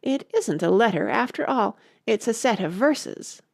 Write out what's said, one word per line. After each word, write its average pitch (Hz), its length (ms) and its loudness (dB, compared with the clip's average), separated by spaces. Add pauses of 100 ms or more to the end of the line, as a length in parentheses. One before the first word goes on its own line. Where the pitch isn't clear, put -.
It 269 320 -4
isn't 180 280 0
a 175 80 2
letter, 185 380 4
after 233 400 -2
all. 226 280 0 (300)
It's 220 200 0
a 226 80 0
set 226 260 0
of 170 120 -2
verses. 240 680 -2 (120)